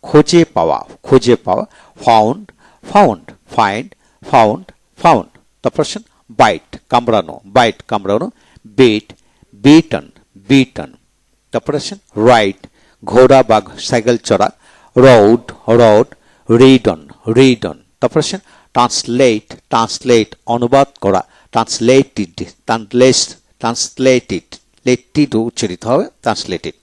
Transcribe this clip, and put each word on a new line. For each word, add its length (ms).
খুঁজে 320
পাওয়া, 220
খুঁজে 300
পাওয়া, 180
ফাউন্ড, 400
ফাউন্ড, 340
ফাইন্ড, 340
ফাউন্ড, 360
ফাউন্ড। 280
তারপর 260
আসেন 140
বাইট, 280
কামড়ানো, 440
বাইট, 220
কামড়ানো, 360
বিট, 280
বিটন, 420
বিটন। 420
তারপর 280
আসেন 180
রাইড, 320
ঘোড়া 280
বা 80
সাইকেল 280
চড়া, 200
রোড, 400
রোড, 280
রিডন, 400
রিডন। 400
তারপর 240
আসেন 160
ট্রান্সলেট, 720
ট্রান্সলেট, 600
অনুবাদ 340
করা, 180
ট্রান্সলেটেড, 840
ট্রান্সলেট, 640
ট্রান্সলেটেড, 880
লেটেড 440
উচ্চারিত 440
হবে, 140
ট্রান্সলেটেড। 600